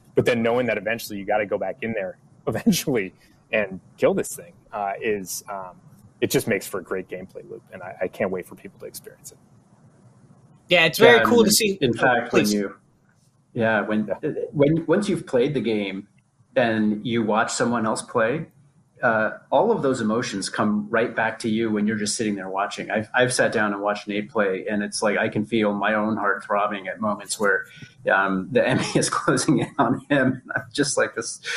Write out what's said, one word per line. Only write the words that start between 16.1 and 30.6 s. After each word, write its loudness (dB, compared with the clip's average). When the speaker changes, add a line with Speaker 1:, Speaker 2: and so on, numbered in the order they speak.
Speaker 3:
and 2
you 0
watch 0
someone 0
else -2
play, -2
uh, 2
all 4
of 0
those 0
emotions -2
come -2
right 0
back -2
to -2
you 0
when 0
you're 0
just -4
sitting -2
there -8
watching. -4
I've, -2
I've 2
sat 2
down 0
and -6
watched -2
Nate -4
play, 0
and -2
it's -6
like 2
I 0
can -2
feel 2
my 0
own 0
heart -2
throbbing -2
at -8
moments -4
where, 2
um, 0
the 4
<laughs> 2
Emmy 2
is 2
closing 2
in -4
on 2
him. 2
And -14
I'm -6